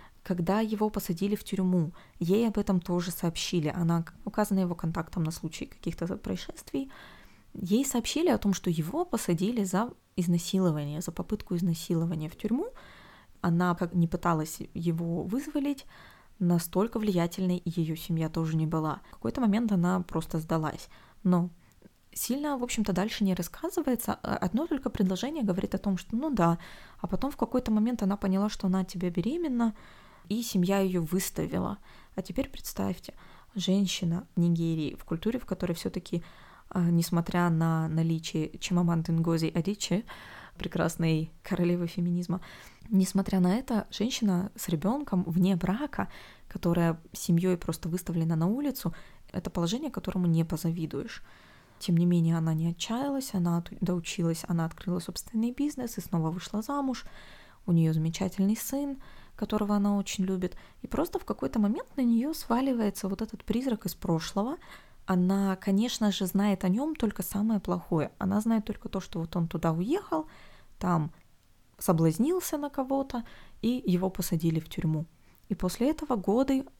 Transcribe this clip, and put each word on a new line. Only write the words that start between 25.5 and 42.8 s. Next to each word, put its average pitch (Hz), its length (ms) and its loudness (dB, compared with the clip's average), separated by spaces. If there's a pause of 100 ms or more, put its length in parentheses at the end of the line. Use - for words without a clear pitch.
о - 20 0
том, 196 200 0
что - 180 -6
ну 294 140 0
да. 170 280 4 (440)
А - 60 -4
потом 269 240 0
в - 60 -12
какой-то 247 340 0
момент 220 320 2
она 196 140 2
поняла, 196 320 2
что - 180 -2
она 185 140 4
от 185 60 -4
тебя 180 220 -4
беременна, 240 640 0 (560)
и 226 140 -2
семья 196 360 2
её 185 240 2
выставила. 175 760 -2 (380)
А 190 60 -4
теперь 254 280 -4
представьте, - 640 -6 (420)
женщина 185 800 0
в - 40 2
Нигерии, 165 600 2
в - 60 -16
культуре, 214 340 -2
в - 60 -10
которой 175 280 -2
всё-таки, 170 500 -4 (460)
а, 190 120 -2
несмотря 170 680 2
на 160 380 2
наличие 160 640 0 (100)
Чимаманды 170 540 2
Ngozi 165 440 2
Адичи, 190 460 0 (540)
прекрасной 165 760 0 (120)
королевы 175 440 0
феминизма, 175 540 -2 (480)